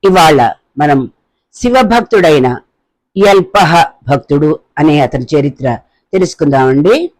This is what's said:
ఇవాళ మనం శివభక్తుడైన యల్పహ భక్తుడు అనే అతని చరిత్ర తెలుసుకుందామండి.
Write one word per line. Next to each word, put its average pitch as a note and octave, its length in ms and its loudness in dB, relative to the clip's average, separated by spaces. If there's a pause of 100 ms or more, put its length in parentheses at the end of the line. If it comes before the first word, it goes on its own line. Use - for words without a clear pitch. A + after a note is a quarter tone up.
ఇవాళ D#3+ 480 2 (260)
మనం C#3 320 -2 (420)
శివభక్తుడైన G3 1040 0 (600)
యల్పహ F#3+ 680 2 (240)
భక్తుడు C#3+ 500 -2 (200)
అనే D3+ 220 0
అతని B2+ 260 -4 (100)
చరిత్ర C3+ 420 -4 (340)
తెలుసుకుందామండి. D#3+ 1080 0